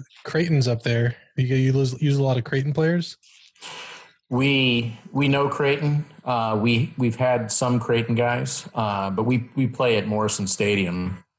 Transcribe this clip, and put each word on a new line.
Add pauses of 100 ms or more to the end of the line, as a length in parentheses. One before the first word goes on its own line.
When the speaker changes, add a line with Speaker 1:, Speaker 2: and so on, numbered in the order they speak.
(240)
Speaker 1:
Creighton's
up
there. (220)
You,
you
lose,
use
a
lot
of
Creighton
players? (1160)
Speaker 2:
We, (140)
we
know
Creighton. (180)
Uh,
we,
we've
had
some
Creighton
guys,
uh,
but
we,
we
play
at
Morrison
Stadium, (160)